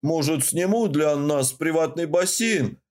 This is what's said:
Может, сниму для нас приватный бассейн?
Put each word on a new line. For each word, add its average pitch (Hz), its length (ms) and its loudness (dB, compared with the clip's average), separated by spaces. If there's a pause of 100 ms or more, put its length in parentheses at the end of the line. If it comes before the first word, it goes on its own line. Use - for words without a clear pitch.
Может, 151 440 0
сниму 202 420 0
для 151 280 2
нас 143 360 0
приватный 160 540 -2
бассейн? 180 760 0 (120)